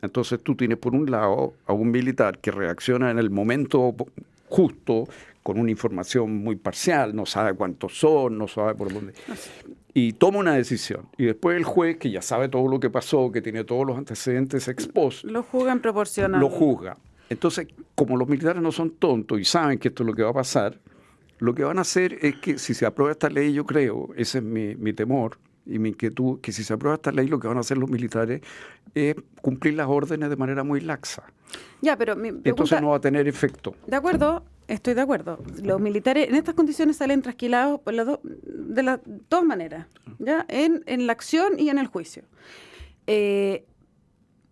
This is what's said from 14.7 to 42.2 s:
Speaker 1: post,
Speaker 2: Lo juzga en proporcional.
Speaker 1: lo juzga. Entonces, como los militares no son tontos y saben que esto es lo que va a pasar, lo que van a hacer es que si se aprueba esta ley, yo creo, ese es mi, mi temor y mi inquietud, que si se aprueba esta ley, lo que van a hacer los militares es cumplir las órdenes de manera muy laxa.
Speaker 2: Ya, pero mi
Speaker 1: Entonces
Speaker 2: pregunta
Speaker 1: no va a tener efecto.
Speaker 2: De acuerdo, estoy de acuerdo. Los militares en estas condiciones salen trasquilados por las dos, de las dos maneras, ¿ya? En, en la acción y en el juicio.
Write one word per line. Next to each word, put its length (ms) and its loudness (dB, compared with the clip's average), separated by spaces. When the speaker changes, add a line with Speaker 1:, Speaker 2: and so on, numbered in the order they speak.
Speaker 1:
post, 380 0
Speaker 2:
Lo 180 -4
juzga 280 0
en 100 0
proporcional. 600 0
Speaker 1:
lo 80 6
juzga. 480 0
Entonces, 380 -2
como 220 2
los 100 0
militares 340 0
no 100 0
son 200 -2
tontos 480 0
y 60 -2
saben 340 2
que 80 0
esto 160 -2
es 40 0
lo 60 0
que 100 0
va 60 2
a 40 0
pasar, 460 0
lo 140 2
que 100 -2
van 140 0
a 40 2
hacer 400 0
es 140 2
que 220 -2
si 160 -4
se 120 0
aprueba 260 2
esta 180 0
ley, 240 2
yo 120 -2
creo, 500 0
ese 220 -2
es 60 -2
mi, 320 -4
mi 180 -2
temor 440 -2
y 140 -4
mi 100 0
inquietud, 520 -2
que 100 -8
si 120 -8
se 100 -4
aprueba 220 0
esta 160 -4
ley, 160 2
lo 120 -2
que 80 -6
van 100 -2
a 40 0
hacer 160 -2
los 120 -2
militares 520 -2
es 220 0
cumplir 320 0
las 140 -2
órdenes 420 0
de 60 -2
manera 280 -2
muy 160 -2
laxa. 440 -8
Speaker 2:
Ya, 160 2
pero 180 -2
mi 140 -6
Speaker 1:
Entonces 240 0
Speaker 2:
pregunta 280 2
Speaker 1:
no 80 2
va 80 4
a 40 -6
tener 260 2
efecto. 480 -2
Speaker 2:
De 80 -2
acuerdo, 480 0
estoy 260 -2
de 80 2
acuerdo. 380 -2
Los 180 0
militares 480 2
en 60 2
estas 180 0
condiciones 440 2
salen 260 0
trasquilados 560 0
por 160 -4
las 100 0
dos, 180 -2
de 600 -4
las 160 0
dos 140 2
maneras, 440 -2
¿ya? 280 0
En, 380 2
en 220 -2
la 60 2
acción 460 0
y 100 2
en 100 2
el 80 0
juicio. 360 -10